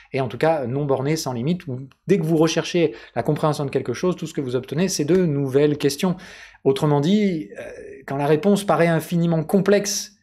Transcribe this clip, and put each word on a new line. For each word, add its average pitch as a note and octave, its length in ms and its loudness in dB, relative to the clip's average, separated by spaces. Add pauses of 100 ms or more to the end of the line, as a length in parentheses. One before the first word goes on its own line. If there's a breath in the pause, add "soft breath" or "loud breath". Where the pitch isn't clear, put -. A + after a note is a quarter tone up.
(120 loud breath)
et C3 80 -4
en C3 80 -2
tout A#2+ 100 -10
cas D3+ 300 0
non C#3 160 -4
borné, C3+ 320 0
sans D#3 160 -6
limite, C#3 340 -4
où B2+ 140 -8 (280)
dès G3 100 4
que D#3+ 80 0
vous D#3+ 100 2
recherchez D#3+ 580 2 (220 loud breath)
la A#2+ 80 -2
compréhension D3+ 400 0
de C3+ 80 -6
quelque B2 220 -2
chose, F3+ 240 -2
tout E3 100 -10
ce - 60 -12
que D#3 80 -4
vous B2+ 160 -2
obtenez, D3 320 -2
c'est D3+ 160 -2
de D#3+ 100 4
nouvelles C#3+ 600 2
questions. F3 400 0 (480 loud breath)
Autrement D3 340 2
dit, F#3+ 480 2 (100)
euh, - 60 -14 (420)
quand C#3 120 -8
la C#3+ 100 -2
réponse G3 380 4
paraît E3 220 4
infiniment E3 580 0
complexe - 760 0